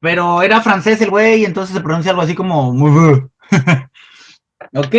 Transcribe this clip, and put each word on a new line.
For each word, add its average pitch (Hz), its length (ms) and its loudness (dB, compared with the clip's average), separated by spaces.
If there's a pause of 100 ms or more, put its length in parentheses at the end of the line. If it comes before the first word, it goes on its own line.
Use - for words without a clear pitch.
Pero 175 420 -2
era 214 180 2
francés 214 400 0
el 208 100 0
güey, 220 340 2
entonces 185 300 -6
se 190 80 -4
pronuncia 160 280 -4
algo 180 120 0
así 165 120 -2
como 160 380 -2
Moibre. 143 560 2 (220)
<laughs> 143 400 0 (840)
Ok 139 220 -4